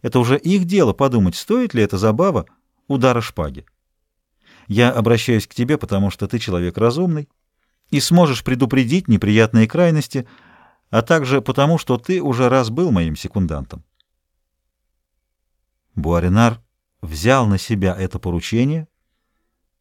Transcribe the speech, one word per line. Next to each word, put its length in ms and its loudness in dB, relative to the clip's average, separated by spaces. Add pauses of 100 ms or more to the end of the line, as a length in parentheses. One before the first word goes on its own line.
Это 180 -2
уже 200 2
их 260 0
дело 300 2
подумать, 420 0
стоит 380 -2
ли 80 2
эта 160 -2
забава 480 0 (400)
удара 340 2
шпаги. 460 -10 (1000)
Я 220 4
обращаюсь 560 0
к 60 -20
тебе, 240 -2
потому 320 -2
что 180 -6
ты 120 -4
человек 400 -4
разумный 500 0 (640)
и 100 0
сможешь 420 2
предупредить 640 0
неприятные 600 4
крайности, 580 0 (600)
а 140 0
также 400 0
потому, 340 0
что 220 -2
ты 240 -4
уже 260 0
раз 220 2
был 220 0
моим 220 0
секундантом». 720 -6 (2000)
Буаренар 680 0 (400)
взял 440 0
на 120 0
себя 360 -2
это 240 -8
поручение. 720 -4 (920)